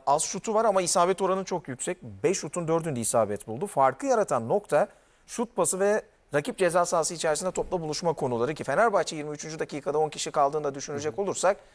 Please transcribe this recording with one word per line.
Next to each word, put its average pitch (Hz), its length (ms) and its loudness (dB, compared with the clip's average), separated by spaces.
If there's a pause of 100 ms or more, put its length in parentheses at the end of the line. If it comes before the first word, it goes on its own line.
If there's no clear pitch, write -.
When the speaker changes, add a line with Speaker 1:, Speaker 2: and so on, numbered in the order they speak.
Speaker 1:
az 147 160 4
şutu 208 300 -4
var 220 120 4
ama 190 160 4
isabet 185 400 2
oranı 190 220 0
çok 185 240 -6
yüksek. 143 360 -6
Beş 131 340 0
şutun 165 300 -6
dördünde 160 320 0
isabet 107 480 0
buldu. 123 200 -6
Farkı 135 380 2
yaratan 185 440 2
nokta 190 380 2 (400)
şut - 280 -6
pası 185 240 0
ve 202 240 2 (300)
rakip 147 240 -2
ceza 175 280 4
sahası 170 280 0
içerisinde 160 380 -2
topla 170 300 -4
buluşma 156 320 -2
konuları 123 400 0
ki 147 100 -10
Fenerbahçe 180 520 2
yirmi 151 160 -8
üçüncü 156 280 -10
dakikada 147 380 -4
on 156 120 2
kişi 143 220 -8
kaldığında 143 440 0
düşünecek 143 380 -6
Speaker 2:
Hı - 40 -18
hı. 190 40 -2
Speaker 1:
olursak 190 360 0 (180)